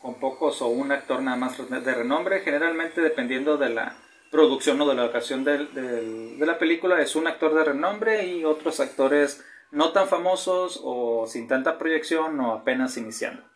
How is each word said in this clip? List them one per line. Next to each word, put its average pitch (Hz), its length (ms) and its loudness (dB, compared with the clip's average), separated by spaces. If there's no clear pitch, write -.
con 123 140 -10
pocos 135 480 -2
o 120 40 2
un 135 240 0
actor 135 300 0
nada 127 160 -2
más 127 180 -2
de 123 240 -2
renombre. 160 460 0
Generalmente, 165 640 0
dependiendo 139 560 2
de 135 120 2
la 113 260 -4
producción 139 500 4
o 143 80 4
de 135 60 2
la 123 100 2
ocasión 123 380 -2
del, 147 320 0
del, 117 640 -6
de 151 80 2
la 170 100 0
película, 165 440 2
es 139 140 -2
un 160 120 0
actor 160 260 0
de 160 120 4
renombre 202 600 0
y 175 200 -4
otros 156 340 0
actores 139 680 2
no 156 220 0
tan 190 160 4
famosos 180 760 0
o 117 440 -2
sin 117 200 -8
tanta 131 300 0
proyección 160 640 0
o 120 140 0
apenas 127 440 -2
iniciando. 117 460 -8